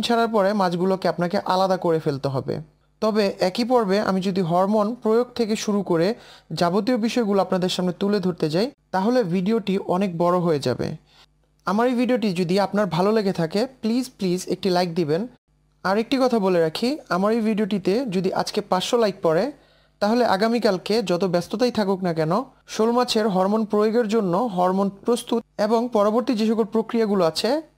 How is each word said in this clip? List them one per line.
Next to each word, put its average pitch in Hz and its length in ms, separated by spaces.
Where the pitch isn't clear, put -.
ছাড়ার 233 300
পরে 196 140
মাছগুলোকে 185 520
আপনাকে 175 240
আলাদা 185 320
করে 165 200
ফেলতে 139 300
হবে। 127 200
তবে 214 220
একই 226 240
পর্বে 208 260
আমি 190 180
যদি 196 220
হরমোন 196 380
প্রয়োগ 233 240
থেকে 214 160
শুরু 202 160
করে 170 180
যাবতীয় 202 460
বিষয়গুলো 214 400
আপনাদের 185 300
সামনে 180 260
তুলে 202 240
ধরতে 170 280
যাই, 196 140
তাহলে 214 260
ভিডিওটি 196 420
অনেক 190 160
বড় 175 220
হয়ে 151 220
যাবে। - 200
আমার 208 240
এই 247 100
ভিডিওটি 226 280
যদি 185 160
আপনার 202 200
ভালো 185 220
লেগে 196 220
থাকে, 170 220
প্লিজ, 233 240
প্লিজ 185 220
একটি 180 220
লাইক 180 140
দিবেন। 160 220
আর 190 180
একটি 233 200
কথা 247 220
বলে 185 200
রাখি, 160 240
আমার 196 220
এই 233 100
ভিডিওটিতে 196 460
যদি 185 140
আজকে - 180
পাঁচশো 185 320
লাইক 196 220
পড়ে, 170 200
তাহলে 226 220
আগামীকালকে 208 600
যত 175 140
ব্যস্ততাই 214 440
থাকুক 196 300
না 175 120
কেন, 156 120
শোল 220 240
মাছের 240 360
হরমোন 196 380
প্রয়োগের 214 420
জন্য 202 200
হরমোন 185 340
প্রস্তুত 233 360
এবং 226 160
পরবর্তী 220 440
যে 220 120
সকল 220 220
প্রক্রিয়াগুলো 220 580
আছে 214 180